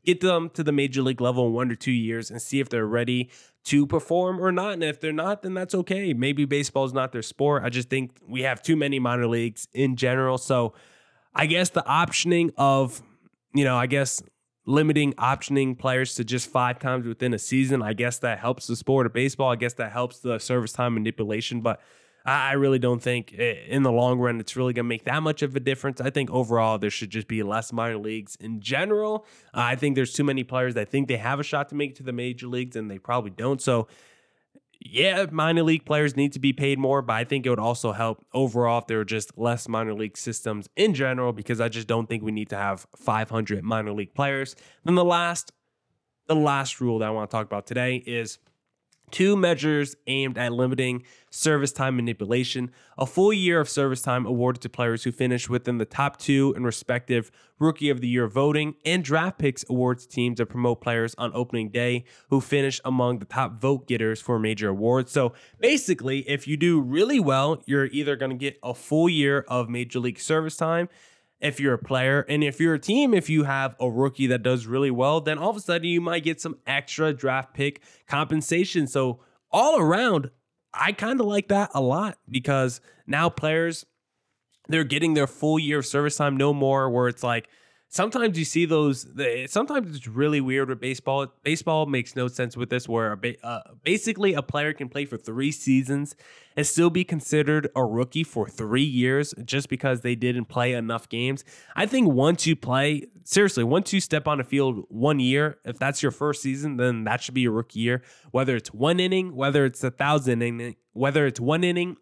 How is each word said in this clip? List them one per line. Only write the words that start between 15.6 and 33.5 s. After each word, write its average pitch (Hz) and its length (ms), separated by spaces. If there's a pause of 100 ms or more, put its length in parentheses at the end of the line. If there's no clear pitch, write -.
players 131 380
to 123 80
just 123 260
five 123 300
times 127 280
within 120 280
a 101 40
season, 131 440
I 107 100
guess 120 260
that 117 200
helps 123 280
the 117 100
sport 131 280
of 113 80
baseball. 131 380
I 120 60
guess 120 180
that 110 160
helps 123 300
the 120 180
service 120 340
time 120 220
manipulation, 110 640
but 113 200 (440)
I, 135 260
I - 20
really 139 260
don't 123 240
think 123 340
i-, 113 300
in 135 160
the 131 80
long 123 300
run 120 180
it's - 180
really 127 180
gonna 117 120
make 117 200
that 147 160
much 156 200
of 135 140
a 135 40
difference. 131 400
I 131 100
think 135 200
overall 113 480
there 101 120
should 101 200
just 110 160
be 110 160
less 107 300
minor 113 240
leagues 107 400
in 110 240
general. 208 640 (200)
Uh, - 160
I 120 140
think 139 200
there's 127 160
too 143 120
many 131 200
players 127 300
that 107 160
think 139 180
they 123 80
have 123 240
a - 20
shot 143 280
to 147 40
make 143 180
it 123 40
to 135 80
the 127 80
major 123 340
leagues 123 300
and 110 120
they 98 100
probably 120 320
don't. 127 300